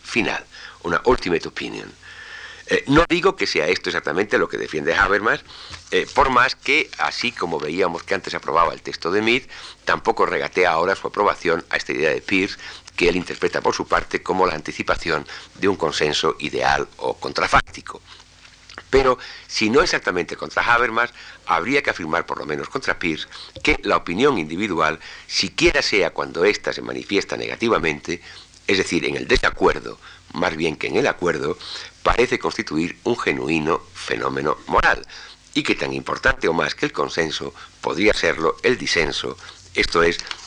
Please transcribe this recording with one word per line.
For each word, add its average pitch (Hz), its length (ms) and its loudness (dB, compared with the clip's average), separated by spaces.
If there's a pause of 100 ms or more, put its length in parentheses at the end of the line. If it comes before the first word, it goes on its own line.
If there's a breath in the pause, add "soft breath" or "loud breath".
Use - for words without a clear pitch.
final, 87 420 -2 (380 loud breath)
una 85 220 0
ultimate 90 440 2
opinion. 53 420 -10 (760 loud breath)
Eh, - 200 2
no 151 200 6
digo 175 300 2
que 98 100 0
sea 78 220 0
esto 92 220 0
exactamente 85 480 0
lo 85 100 2
que - 80 -6
defiende 76 380 -2
Habermas, 101 460 2 (500 loud breath)
eh, 90 240 0
por 135 160 4
más 127 260 4
que, - 420 0
así - 320 -2
como 87 300 -4
veíamos 82 420 0
que - 120 -4
antes 90 200 -4
aprobaba 80 380 2
el 69 80 -12
texto 73 300 -6
de 101 100 2
Mead, 113 220 2 (420 loud breath)
tampoco 95 400 2
regatea 87 480 2
ahora 87 240 2
su - 100 -8
aprobación 85 600 0
a - 80 0
esta - 160 -4
idea 71 180 2
de 67 120 0
Peirce, 98 340 0 (400 loud breath)
que 87 120 4
él 87 80 2
interpreta 85 440 -2
por - 140 0
su 80 120 -4
parte 87 360 0
como 92 240 2
la 87 80 0
anticipación 78 720 -2 (300 loud breath)
de 90 120 0
un 98 80 2
consenso 76 600 0
ideal 67 580 0
o 64 180 -4
contrafáctico. - 840 -2 (920 loud breath)
Pero, 131 280 6 (280 loud breath)
si - 240 0
no 139 120 6
exactamente 90 540 -2
contra - 260 -4
Habermas, 120 480 2 (360 loud breath)
habría 101 360 2
que 123 80 0
afirmar, 82 360 -2
por - 120 -4
lo 64 80 -8
menos 73 220 -4
contra - 300 -4
Peirce, 80 280 -2 (360 loud breath)
que 151 200 2
la 101 140 4
opinión 110 420 2
individual, 80 640 0 (260 loud breath)
siquiera - 560 0
sea 90 280 2
cuando 73 340 -2
ésta 104 280 2
se 65 100 -8
manifiesta 65 540 -2
negativamente, 78 840 -2 (440 loud breath)
es 98 120 2
decir, 85 260 0
en 69 120 -2
el 65 120 -6
desacuerdo, 67 680 2 (340 loud breath)
más 85 240 0
bien 78 200 -2
que - 120 -4
en 67 80 -2
el 131 100 4
acuerdo, 80 520 0 (440 loud breath)
parece 117 360 4
constituir 85 640 -4
un 120 140 0
genuino 78 640 0 (120)
fenómeno 67 720 -2
moral, 110 400 2 (480 loud breath)
y 160 80 0
que - 140 0
tan 69 160 -4
importante 78 560 0
o 82 40 4
más 80 220 0
que - 120 -2
el - 60 -8
consenso 71 600 -4 (260 loud breath)
podría 98 320 2
serlo 80 500 0
el 123 140 2
disenso, 71 600 -2 (380 loud breath)
esto 92 280 2
es, 85 160 2 (280 loud breath)